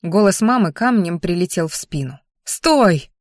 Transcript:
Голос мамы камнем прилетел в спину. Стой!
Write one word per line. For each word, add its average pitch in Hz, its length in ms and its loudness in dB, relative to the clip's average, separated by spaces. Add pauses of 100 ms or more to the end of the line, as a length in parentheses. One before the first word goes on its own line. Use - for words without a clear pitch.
Голос 190 380 2
мамы 220 320 2
камнем 190 480 0
прилетел 175 480 -2
в 156 60 -8
спину. 139 440 -8 (260)
Стой! 233 680 2 (100)